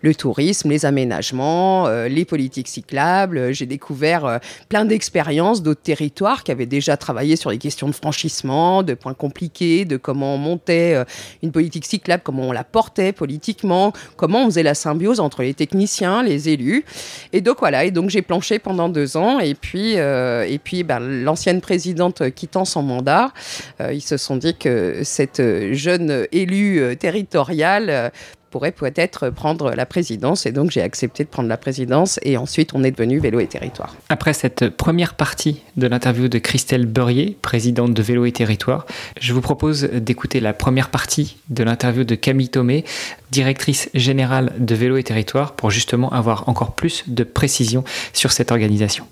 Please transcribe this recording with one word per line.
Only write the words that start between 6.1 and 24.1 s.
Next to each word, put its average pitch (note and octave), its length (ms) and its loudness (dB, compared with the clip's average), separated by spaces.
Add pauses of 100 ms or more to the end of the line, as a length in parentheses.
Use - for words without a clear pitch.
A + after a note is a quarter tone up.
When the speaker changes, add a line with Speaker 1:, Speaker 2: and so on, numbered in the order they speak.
Speaker 1:
qui - 80 -4
avaient B2+ 140 -2
déjà C#3 320 0
travaillé C#3+ 400 0
sur D3 140 -2
les G#2+ 60 -2
questions C#3 300 -6
de D3 80 -2
franchissement, D#3 880 0
de D3 120 -2
points C3 180 -10
compliqués, E3 720 0
de D3+ 100 -2
comment C#3 400 -2
on - 20 -2
montait, E3+ 580 2
euh, B2+ 100 0 (360)
une D#3+ 120 -4
politique D#3+ 320 0
cyclable, F3 360 -2
comment C3 280 -4
on - 20 -2
la B2 140 -4
portait G#3 480 0
politiquement, F#3 800 0 (240)
comment G#3 260 2
on B3 40 6
faisait E3+ 140 2
la D3 140 4
symbiose F3+ 460 0
entre D3 200 -2
les C3 120 0
techniciens, F#3+ 680 0
les D3+ 280 0
élus. D3+ 340 2 (480)
Et F#3 80 2
donc A3+ 200 2
voilà, D3 260 2
et F#3+ 60 0
donc F3+ 180 0
j'ai F#3+ 120 0
planché F#3+ 380 0
pendant F3+ 300 -2
deux D3 260 -2
ans A3+ 240 2
et D3+ 140 0
puis, G#3 420 -4
euh, B2+ 500 0
et C3+ 140 -2
puis, F3+ 240 -4
ben, C3+ 160 -2
l'ancienne C#3 640 0
présidente F3 640 0 (120)
quittant - 300 -2
son - 160 -2
mandat, C#3+ 500 2 (480)
euh, - 140 -4
ils C#3+ 80 -6
se C#3+ 160 -4